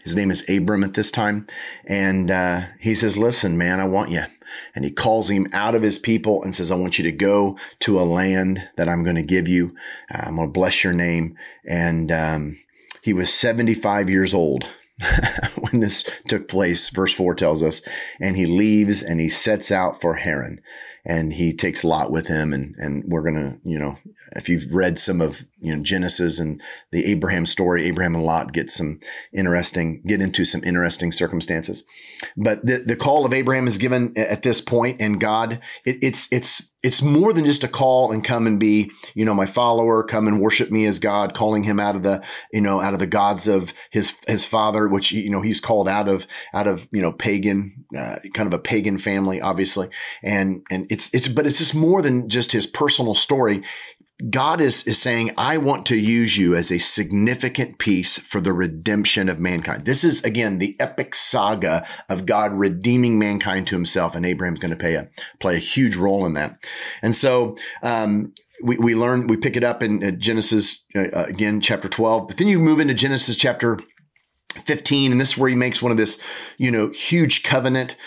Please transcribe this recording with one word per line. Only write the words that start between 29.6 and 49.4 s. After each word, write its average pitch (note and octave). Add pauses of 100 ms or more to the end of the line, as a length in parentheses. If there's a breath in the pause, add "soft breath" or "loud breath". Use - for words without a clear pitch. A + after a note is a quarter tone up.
get G2
into F#2+
some -
interesting F2
circumstances. E2+ (540 loud breath)
But G#2+
the, B2
the A2+
call C#3+
of B2
Abraham C3
is G#2
given B2
a-, A2
at G#2+
this A#2
point, B2
and G#2
God, A2+ (260 loud breath)
it, B2+
it's, B2+
it's, - (120)
it's B2+
more D3+
than D#3+
just C#3+
a A#2+
call B2+
and A2
come A#2
and G#2+
be, G#2+ (240 loud breath)
you G#2+
know, A2
my G2
follower, A#2
come G#2+
and G#2
worship A2
me G#2+
as G2
God, G2+
calling G#2+
him G#2
out G#2
of F#2+
the, G2 (280 loud breath)
you A2
know, G2
out G2
of F#2+
the G2
gods G2+
of F#2+ (180 loud breath)
his, - (120)
his A2
father, G#2+
which, G2
you G#2
know, G2
he's G#2+
called G#2
out G2+
of, F#2+ (280 loud breath)
out G#2
of, F2+
you G#2
know, F2
pagan, G2 (100)
uh, A#1+ (180)
kind G#2+
of F2
a F2+
pagan G#2
family, G2
obviously. F#2+ (340 loud breath)